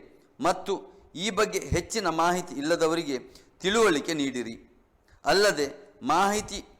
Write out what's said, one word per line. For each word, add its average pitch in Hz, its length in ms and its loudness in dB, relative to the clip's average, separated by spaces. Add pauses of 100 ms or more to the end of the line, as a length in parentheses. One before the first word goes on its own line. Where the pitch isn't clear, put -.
(400)
ಮತ್ತು 190 320 -2 (420)
ಈ 185 160 -4
ಬಗ್ಗೆ 185 280 0
ಹೆಚ್ಚಿನ 175 500 -2
ಮಾಹಿತಿ 170 460 0
ಇಲ್ಲದವರಿಗೆ 156 640 0 (420)
ತಿಳುವಳಿಕೆ 185 540 2
ನೀಡಿರಿ. 123 420 -4 (680)
ಅಲ್ಲದೆ 165 420 4 (360)
ಮಾಹಿತಿ 170 600 0 (160)